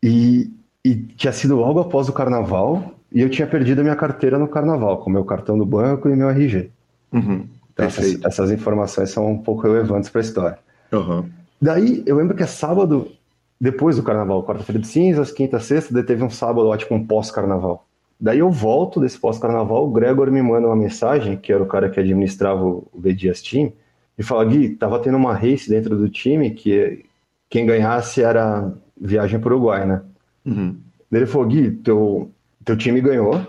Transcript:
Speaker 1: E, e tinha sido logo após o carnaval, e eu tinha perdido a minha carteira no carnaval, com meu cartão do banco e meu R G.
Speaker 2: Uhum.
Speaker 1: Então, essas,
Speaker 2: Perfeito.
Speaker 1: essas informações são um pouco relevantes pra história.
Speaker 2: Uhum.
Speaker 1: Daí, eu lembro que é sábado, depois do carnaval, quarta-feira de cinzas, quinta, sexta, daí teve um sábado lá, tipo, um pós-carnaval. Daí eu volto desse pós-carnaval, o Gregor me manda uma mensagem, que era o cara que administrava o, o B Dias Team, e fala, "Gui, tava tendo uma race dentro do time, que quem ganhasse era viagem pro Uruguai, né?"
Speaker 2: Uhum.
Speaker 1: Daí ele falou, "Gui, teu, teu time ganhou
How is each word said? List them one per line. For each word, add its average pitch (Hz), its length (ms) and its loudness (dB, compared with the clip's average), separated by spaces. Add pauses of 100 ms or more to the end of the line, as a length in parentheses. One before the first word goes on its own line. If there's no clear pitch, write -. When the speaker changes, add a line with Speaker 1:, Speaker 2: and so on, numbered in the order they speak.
Speaker 1:
E, 120 480 4 (340)
e 127 100 4
tinha 113 380 -4
sido 143 240 0
logo 131 240 2
após 139 280 0
o 135 40 -4
carnaval, 123 800 -2 (180)
e 123 80 2
eu 131 80 4
tinha 131 200 -2
perdido 135 320 2
a - 20 2
minha 147 140 2
carteira 139 420 0
no 147 80 0
carnaval, 147 520 0
com - 120 -6
meu 98 140 0
cartão 101 340 -2
do 104 80 2
banco 127 420 0
e 139 60 2
meu 135 160 2
R 139 180 2
G. 92 220 -2 (420)
Speaker 2:
Uhum. 104 340 -2 (260)
Speaker 1:
Então, 92 140 -4
essas, 98 180 -4
Speaker 2:
Perfeito. 90 240 0
Speaker 1:
essas 95 220 0
informações 104 600 -2
são 107 200 -2
um 110 80 -2
pouco 110 240 -4
relevantes 107 480 0
pra 113 100 -2
história. 92 380 -4 (340)
Speaker 2:
Uhum. 87 320 -2 (360)
Speaker 1:
Daí, 180 460 2
eu 139 100 2
lembro 175 200 0
que - 60 -2
é 160 40 -2
sábado, 156 640 0 (520)
depois 131 360 2
do 107 60 0
carnaval, 101 420 0
quarta-feira 107 360 -4
de 110 60 -6
cinzas, 151 460 2
quinta, 135 260 -2
sexta, 139 340 -2
daí 123 120 0
teve 120 180 0
um 127 80 -2
sábado 117 380 0
lá, 107 80 2
tipo, - 180 -4
um 110 100 0
pós-carnaval. 98 800 -2 (340)
Daí 113 220 2
eu 180 100 4
volto 151 500 0
desse 127 180 -2
pós-carnaval, 113 680 0
o 143 40 -4
Gregor 131 400 2
me 135 120 2
manda 117 240 2
uma 113 100 2
mensagem, 110 640 0
que - 140 -4
era 98 100 2
o 95 40 -2
cara 98 220 0
que 98 100 -4
administrava 95 640 0
o, 90 300 -2
o - 80 -20
B 92 140 0
Dias 92 260 -2
Team, 135 320 -2 (460)
e 110 40 -6
fala, 113 220 0
"Gui, 120 260 2
tava 120 280 -2
tendo 131 180 0
uma 127 160 2
race 113 380 0
dentro 110 260 0
do 101 120 0
time, 131 420 0
que 101 540 -2 (440)
quem 117 160 0
ganhasse 117 580 0
era 110 480 2 (300)
viagem 104 400 0
pro 117 160 2
Uruguai, 104 300 0
né?" 95 160 -2 (420)
Speaker 2:
Uhum. 98 320 -4 (340)
Speaker 1:
Daí 117 120 2
ele 127 80 -2
falou, 131 160 0
"Gui, 123 240 2
teu, 107 600 0 (320)
teu 113 140 -2
time 123 240 0
ganhou 139 480 2